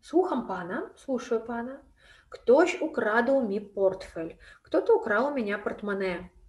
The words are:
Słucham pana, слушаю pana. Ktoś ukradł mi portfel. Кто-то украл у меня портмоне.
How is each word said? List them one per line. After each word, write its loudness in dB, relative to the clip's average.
Słucham 0
pana, -6
слушаю -4
pana. -8
Ktoś 4
ukradł 2
mi -2
portfel. -2
Кто-то 2
украл 2
у -2
меня -2
портмоне. -4